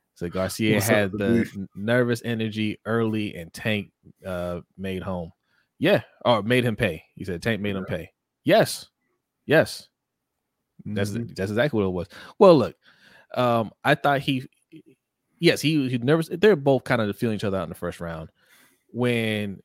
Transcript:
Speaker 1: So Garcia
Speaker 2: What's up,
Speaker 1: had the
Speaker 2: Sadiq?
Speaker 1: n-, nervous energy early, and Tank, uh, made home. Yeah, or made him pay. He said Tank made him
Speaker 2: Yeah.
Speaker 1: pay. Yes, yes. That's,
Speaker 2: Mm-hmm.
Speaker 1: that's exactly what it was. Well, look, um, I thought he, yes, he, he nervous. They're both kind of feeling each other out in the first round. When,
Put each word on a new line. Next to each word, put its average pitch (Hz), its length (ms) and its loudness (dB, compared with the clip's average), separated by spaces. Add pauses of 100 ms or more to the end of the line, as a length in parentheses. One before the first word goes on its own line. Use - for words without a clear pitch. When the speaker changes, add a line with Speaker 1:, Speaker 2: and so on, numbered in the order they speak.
(140)
Speaker 1:
So 87 140 -10
Garcia 95 460 -2
Speaker 2:
What's 101 140 0
up, 110 60 4
Speaker 1:
had 101 180 2
the 104 60 -8
Speaker 2:
Sadiq? 110 380 0
Speaker 1:
n-, 98 180 -8
nervous 120 500 0
energy 110 600 -4
early, 110 500 -2
and 82 180 -14
Tank, 107 380 -4 (340)
uh, 87 360 -6 (160)
made 95 260 -6
home. 87 300 -8 (460)
Yeah, 165 240 2 (220)
or 110 180 4
made 120 220 2
him 113 120 0
pay. 85 260 -2 (140)
He - 80 -12
said 90 180 -8
Tank 110 180 -2
made 101 140 -4
him 95 140 -6
Speaker 2:
Yeah. 92 80 -6
Speaker 1:
pay. 80 160 -12 (320)
Yes, - 440 2 (580)
yes. - 420 0 (960)
That's, 101 260 -4
Speaker 2:
Mm-hmm. 117 240 -8
Speaker 1:
that's 95 160 -4
exactly 110 300 0
what 95 80 2
it 90 40 -4
was. 87 160 -6 (300)
Well, 185 200 10
look, 104 180 0 (580)
um, 117 380 0 (100)
I 143 120 4
thought 143 260 0
he, 135 260 -4 (920)
yes, 165 200 2
he, 143 280 0
he 123 100 -2
nervous. 156 320 0
They're 180 260 4
both 160 280 2
kind 123 160 0
of 104 160 -2
feeling 110 200 -2
each 95 80 -6
other 98 140 -2
out 87 60 -2
in 80 60 -10
the 87 40 -10
first 87 240 -8
round. 82 300 -10 (600)
When, 110 760 -2